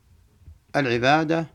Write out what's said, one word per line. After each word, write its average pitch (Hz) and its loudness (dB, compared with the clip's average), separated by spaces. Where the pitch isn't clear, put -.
العبادة 143 0